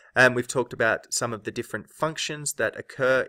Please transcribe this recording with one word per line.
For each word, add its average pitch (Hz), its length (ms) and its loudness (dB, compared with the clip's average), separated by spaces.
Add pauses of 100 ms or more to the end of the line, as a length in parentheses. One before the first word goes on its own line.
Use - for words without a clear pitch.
(160)
And 123 180 8
we've 123 140 -2
talked 120 240 -2
about - 420 0
some 120 200 -4
of 104 100 -10
the 113 80 -8
different 110 400 -8
functions 151 600 -4
that - 260 -4
occur 131 500 0